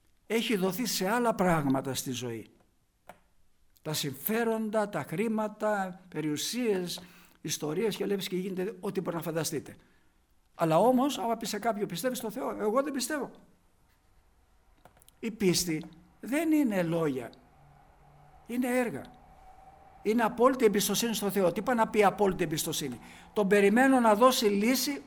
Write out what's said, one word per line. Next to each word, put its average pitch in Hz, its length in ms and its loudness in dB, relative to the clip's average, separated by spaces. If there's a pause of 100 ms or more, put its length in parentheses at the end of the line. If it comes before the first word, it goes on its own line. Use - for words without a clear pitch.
(260)
Έχει 226 300 0
δοθεί 190 300 0
σε 190 220 -2
άλλα 233 260 2
πράγματα 139 600 2
στη - 160 -6
ζωή. 117 400 -8 (1300)
Τα 156 100 -8
συμφέροντα, 220 960 -2
τα 156 200 -6
χρήματα, 214 1000 -4
περιουσίες, 175 920 -2 (400)
ιστορίες 165 560 -4
και 196 80 -4
βλέπεις 196 240 -4
και 180 80 -4
γίνεται 185 440 -6
ό,τι 190 200 -4
μπορεί 170 160 -6
να 156 60 -4
φανταστείτε. 156 540 -6 (760)
Αλλά 160 240 2
όμως, 254 400 4
άμα 233 180 -2
πει - 100 -8
σε 208 120 -6
κάποιον, 208 300 -2
"Πιστεύεις 247 300 -4
στο 220 120 -6
Θεό;" 240 300 -6
"Εγώ 214 220 2
δεν 285 100 -4
πιστεύω". 277 380 -6 (1900)
Η 226 120 -6
πίστη 170 540 0 (360)
δεν 311 320 -2
είναι 233 300 2
λόγια, 160 480 -2 (1160)
είναι 247 320 0
έργα. 175 240 -2 (1000)
Είναι 226 200 2
απόλυτη 254 420 4
εμπιστοσύνη 208 500 2
στο - 160 -2
Θεό. 185 220 2
Τι 214 100 -4
πάει 247 140 0
να 226 120 2
πει 214 160 4
απόλυτη 190 400 2
εμπιστοσύνη; 151 560 -4 (320)
Τον 208 160 2
περιμένω 220 520 6
να 226 140 6
δώσει 247 300 4
λύση 240 640 2